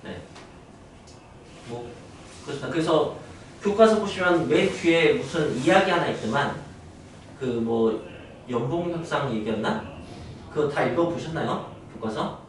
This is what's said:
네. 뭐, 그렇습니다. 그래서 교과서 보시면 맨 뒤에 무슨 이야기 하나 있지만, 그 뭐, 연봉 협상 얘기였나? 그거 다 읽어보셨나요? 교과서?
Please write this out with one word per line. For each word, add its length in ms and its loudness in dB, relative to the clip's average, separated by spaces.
네. 180 -12
뭐, 220 -12
그렇습니다. 280 -8
그래서 440 2
교과서 380 6
보시면 500 2
맨 240 6
뒤에 400 4
무슨 440 0
이야기 340 6
하나 180 0
있지만, 460 -2
그 60 -4
뭐, 580 0
연봉 420 -2
협상 420 -2
얘기였나? 500 -2
그거 140 2
다 160 0
읽어보셨나요? 880 -2
교과서? 560 -6